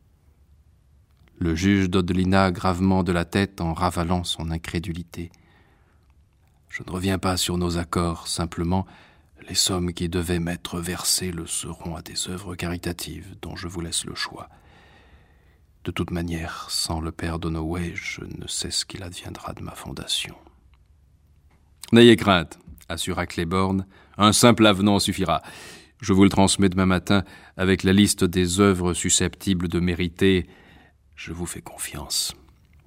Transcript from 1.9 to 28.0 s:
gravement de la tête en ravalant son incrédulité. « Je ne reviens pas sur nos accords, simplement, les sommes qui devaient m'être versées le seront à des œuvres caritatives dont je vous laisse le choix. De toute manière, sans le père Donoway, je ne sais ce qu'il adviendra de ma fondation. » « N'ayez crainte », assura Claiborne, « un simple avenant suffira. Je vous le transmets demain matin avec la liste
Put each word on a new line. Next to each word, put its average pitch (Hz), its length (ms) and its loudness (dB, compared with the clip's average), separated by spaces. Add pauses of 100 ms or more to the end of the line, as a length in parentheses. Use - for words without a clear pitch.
gravement 92 500 2
de 90 100 0
la 87 140 0
tête - 340 -2
en 82 140 -2
ravalant 87 500 -2
son 82 280 -6
incrédulité. « 82 800 -8 (1400)
Je - 160 -12
ne - 60 -12
reviens 92 260 0
pas 90 180 -2
sur 87 220 -2
nos 87 220 -2
accords, 85 480 -4
simplement, 87 580 -2 (640)
les 95 60 -8
sommes 87 360 0
qui 85 160 -4
devaient 87 300 -2
m'être 85 420 -6
versées 90 520 -4
le 80 160 -8
seront 82 480 -8
à 82 80 -14
des - 260 -8
œuvres 92 240 -10
caritatives 87 880 -8
dont - 140 -12
je 87 120 -10
vous 87 140 -10
laisse 82 240 -6
le 78 80 -10
choix. - 360 -12 (1300)
De 90 60 -8
toute 87 220 -4
manière, 85 580 -6
sans - 300 -4
le 80 120 -6
père 82 280 -6
Donoway, 85 560 -4
je - 260 -10
ne - 240 -12
sais - 240 -6
ce - 160 -4
qu'il - 160 -12
adviendra 90 520 -12
de - 100 -14
ma 85 100 -12
fondation. » « - 640 -8 (1600)
N'ayez 117 260 10
crainte », 90 420 0 (300)
assura 87 360 -6
Claiborne, « 95 640 -2 (300)
un 104 160 6
simple 117 320 6
avenant 101 340 6
suffira. 85 440 0 (580)
Je 101 100 0
vous 95 120 8
le 98 60 10
transmets 98 400 4
demain 92 180 2
matin 92 360 2 (320)
avec 92 280 2
la 95 100 6
liste 98 300 4